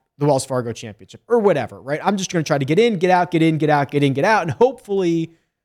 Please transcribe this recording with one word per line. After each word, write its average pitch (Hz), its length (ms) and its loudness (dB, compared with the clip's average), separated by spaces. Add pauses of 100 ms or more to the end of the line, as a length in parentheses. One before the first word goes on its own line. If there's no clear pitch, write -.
(180)
the 143 80 0
Wells 135 180 2
Fargo 123 280 -4
Championship - 540 -16
or 233 120 2
whatever, 135 420 0
right? 139 220 -6
I'm 196 140 0
just 190 140 -6
gonna 165 140 -2
try 147 140 -2
to 143 60 -2
get 151 140 0
in, 226 200 2
get 180 120 0
out, 180 200 2
get 160 120 2
in, 160 160 2
get 151 120 0
out, 143 200 0
get 143 120 0
in, 139 100 2
get 139 140 0
out, 214 160 2
and 165 80 -4
hopefully 185 800 0 (320)